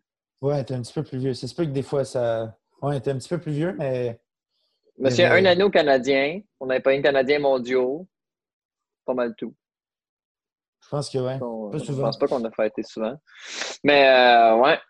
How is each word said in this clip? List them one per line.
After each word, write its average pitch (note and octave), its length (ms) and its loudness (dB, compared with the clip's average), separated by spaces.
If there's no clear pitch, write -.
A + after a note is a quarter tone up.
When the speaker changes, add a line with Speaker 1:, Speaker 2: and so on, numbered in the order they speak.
Speaker 1:
Ouais, C#3 240 -4
t'es C3 100 -8
un B2 80 -6
petit A2+ 100 -14
peu D#3 100 -6
plus C3+ 160 -10
vieux. C3 160 -4
C'est B2+ 120 -10
sûr E3+ 180 -6
que D#3 60 -4
des C3+ 120 -4
fois, C#3 220 -4
ça, A2+ 540 -4
ouais, C#3+ 180 -4
t'es C#3+ 120 -4
un C3+ 60 -6
petit A#2+ 100 -14
peu F3 100 -4
plus D#3 140 -8
vieux, D#3+ 260 -4
mais B2+ 420 -6
Speaker 2:
Mais C3 100 0
Speaker 1:
il B2+ 40 2
y A#2+ 40 -4
Speaker 2:
c'est F3 80 4
Speaker 1:
avait E3+ 160 4
Speaker 2:
un F#3+ 60 4
anneau F#3 240 4
canadien. C#3 720 2
On C3+ 60 -10
n'avait C3 160 -2
pas C3+ 120 2
eu C#3 40 0
un C#3+ 40 -4
canadien C#3 360 2
mondiaux. C3 680 0
Pas B2+ 80 -4
mal A#2+ 220 -4
tout. A#2+ 180 -12
Speaker 1:
Je - 80 -20
pense C#3+ 180 -6
que C3 100 -8
ouais. B2+ 220 -6
Speaker 2:
On, A2+ 300 -10
Speaker 1:
Pas D3+ 80 -8
Speaker 2:
je C3+ 60 -8
Speaker 1:
souvent. C#3 200 -8
Speaker 2:
pense A2+ 140 -4
pas C#3 80 0
qu'on C3 180 -4
a A2 60 -8
fêté A2 320 -4
souvent. A2 360 -10
Mais, C#3+ 240 6
euh, A#2+ 480 8
ouais, C#3 220 4